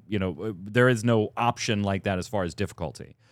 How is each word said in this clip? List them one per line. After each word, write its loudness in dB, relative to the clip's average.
you 0
know, -2
uh, -4
there 4
is 2
no 4
option 0
like 0
that 0
as -6
far -2
as -4
difficulty. -8